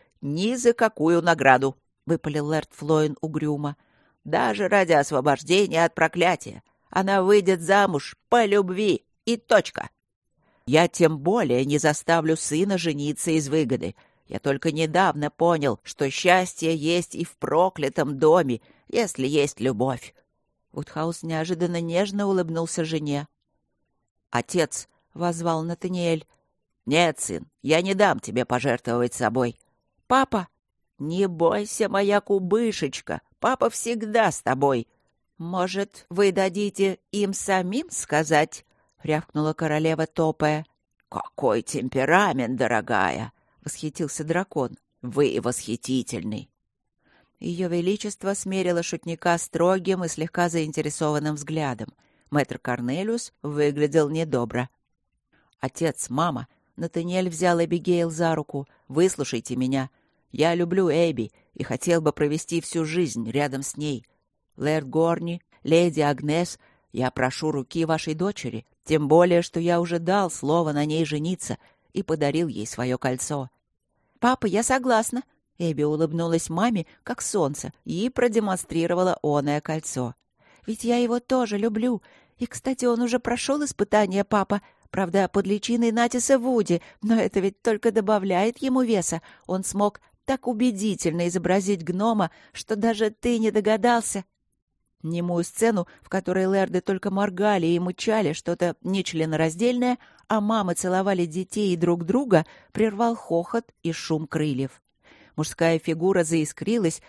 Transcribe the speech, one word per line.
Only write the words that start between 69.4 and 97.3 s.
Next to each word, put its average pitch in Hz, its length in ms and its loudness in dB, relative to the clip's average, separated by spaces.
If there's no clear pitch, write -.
что - 160 -6
я 170 220 2
уже 170 180 -2
дал 180 320 0
слово 156 420 0
на 147 120 0
ней 156 200 0
жениться 151 540 -4
и 196 100 -4
подарил 156 460 0
ей 107 180 -8
свое 127 320 -4
кольцо». 131 520 -6
«Папа, 247 260 2
я 202 160 0
согласна». 247 600 0
Эбби 156 240 -2
улыбнулась 165 680 0
маме, 196 360 0
как - 200 -10
солнце, 147 500 -2
и 196 260 -4
продемонстрировала 185 1120 0
оное 147 380 0
кольцо. 131 540 -6
«Ведь 226 180 -8
я 240 140 2
его 240 220 0
тоже 240 360 0
люблю. 220 460 0
И, 240 80 -6
кстати, - 380 -4
он 240 160 2
уже 233 180 0
прошел 269 460 -2
испытание, 202 600 0
папа. 202 360 0
Правда, 185 380 0
под 196 180 0
личиной 226 460 0
Натиса 240 460 2
Вуди, 233 440 0
но 220 120 2
это 202 260 2
ведь 196 220 -2
только 220 300 2
добавляет 202 680 2
ему 262 240 0
веса. 190 400 0
Он 185 180 -4
смог 208 360 -2
так 269 240 -4
убедительно 196 800 0
изобразить 180 560 0
гнома, 196 460 0
что - 240 -8
даже 214 340 0
ты 240 280 0
не 220 120 2
догадался». 214 760 0
Немую 170 420 -2
сцену, 214 420 0
в - 60 -20
которой 190 380 0
лэрды 190 340 2
только 196 320 -2
моргали 196 540 2